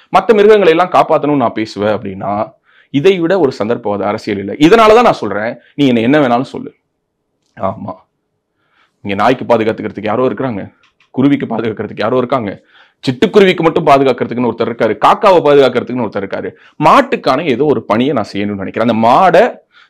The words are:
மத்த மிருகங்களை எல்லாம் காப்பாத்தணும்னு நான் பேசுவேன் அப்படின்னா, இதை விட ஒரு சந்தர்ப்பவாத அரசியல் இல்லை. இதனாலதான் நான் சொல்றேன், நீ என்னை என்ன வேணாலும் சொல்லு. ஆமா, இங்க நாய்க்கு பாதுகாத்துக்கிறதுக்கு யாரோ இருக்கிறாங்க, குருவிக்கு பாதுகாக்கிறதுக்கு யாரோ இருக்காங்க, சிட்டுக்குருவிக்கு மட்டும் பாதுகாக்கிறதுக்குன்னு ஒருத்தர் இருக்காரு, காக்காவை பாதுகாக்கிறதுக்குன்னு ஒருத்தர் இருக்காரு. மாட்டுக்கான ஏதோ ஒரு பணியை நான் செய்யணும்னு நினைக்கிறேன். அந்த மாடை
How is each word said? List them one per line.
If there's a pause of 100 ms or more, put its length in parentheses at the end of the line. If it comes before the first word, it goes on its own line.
(200)
மத்த
மிருகங்களை
எல்லாம்
காப்பாத்தணும்னு
நான்
பேசுவேன்
அப்படின்னா, (340)
இதை
விட
ஒரு (120)
சந்தர்ப்பவாத
அரசியல்
இல்லை.
இதனாலதான்
நான்
சொல்றேன், (180)
நீ
என்னை
என்ன
வேணாலும்
சொல்லு. (880)
ஆமா, (1080)
இங்க
நாய்க்கு
பாதுகாத்துக்கிறதுக்கு
யாரோ
இருக்கிறாங்க, (380)
குருவிக்கு
பாதுகாக்கிறதுக்கு
யாரோ
இருக்காங்க, (380)
சிட்டுக்குருவிக்கு
மட்டும்
பாதுகாக்கிறதுக்குன்னு
ஒருத்தர்
இருக்காரு,
காக்காவை
பாதுகாக்கிறதுக்குன்னு
ஒருத்தர்
இருக்காரு. (320)
மாட்டுக்கான
ஏதோ
ஒரு
பணியை
நான்
செய்யணும்னு
நினைக்கிறேன்.
அந்த
மாடை (320)